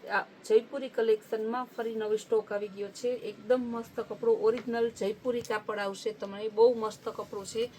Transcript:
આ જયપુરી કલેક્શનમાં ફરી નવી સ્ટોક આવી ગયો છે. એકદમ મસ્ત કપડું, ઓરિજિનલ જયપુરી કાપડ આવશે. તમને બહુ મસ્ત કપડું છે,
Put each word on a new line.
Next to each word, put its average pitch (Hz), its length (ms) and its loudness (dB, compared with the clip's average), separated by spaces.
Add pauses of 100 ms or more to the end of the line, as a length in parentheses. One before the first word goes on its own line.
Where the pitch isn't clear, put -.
આ 202 140 0
જયપુરી 240 640 0
કલેક્શનમાં 226 760 0
ફરી 226 300 -6
નવી 214 240 0
સ્ટોક 214 340 -2
આવી 202 160 -4
ગયો 196 200 -8
છે. 247 200 -6
એકદમ 220 520 -2
મસ્ત 233 400 -6
કપડું, 220 400 0
ઓરિજિનલ 233 500 2
જયપુરી 233 500 -2
કાપડ 214 380 -4
આવશે. 202 340 -4
તમને 202 360 -8
બહુ 226 260 8
મસ્ત 220 340 -4
કપડું 202 380 -8
છે, 226 320 -2